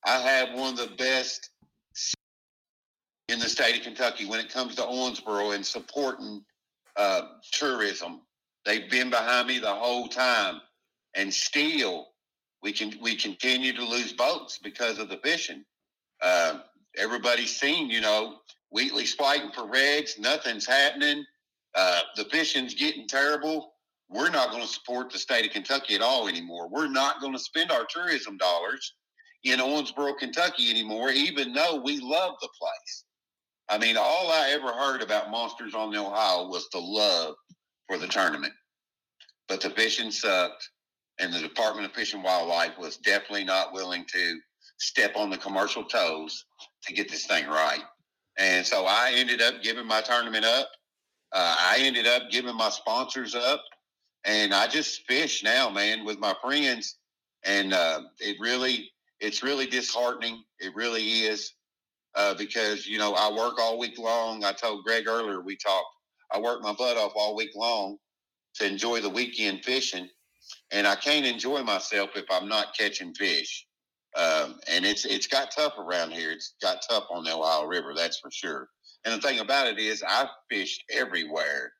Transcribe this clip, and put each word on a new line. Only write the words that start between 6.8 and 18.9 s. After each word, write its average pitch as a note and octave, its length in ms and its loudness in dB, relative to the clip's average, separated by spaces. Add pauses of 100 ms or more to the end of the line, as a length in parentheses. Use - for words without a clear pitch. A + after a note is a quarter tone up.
uh, G2 260 4 (300)
tourism. G#2 720 -2 (420)
They've G#2 260 -2
been B2+ 180 2
behind A#2+ 380 2
me B2 140 0
the G#2+ 120 0
whole A#2+ 360 0
time, A2+ 520 2 (540)
and G2 180 -2
still C#3+ 760 0 (540)
we G#2 100 -4
can, G#2+ 280 -4
we A2+ 140 -2
continue B2+ 580 0
to A#2+ 120 -4
lose A#2 280 -4
boats - 500 0
because A2 360 -4
of G#2+ 100 -6
the F#2+ 100 -10
fishing. - 460 -2 (560)
Uh, F2+ 380 4 (400)
everybody's A#2+ 580 0
seen, D3 320 0
you A2+ 120 2
know, G#2+ 380 2 (320)
Wheatley's - 440 0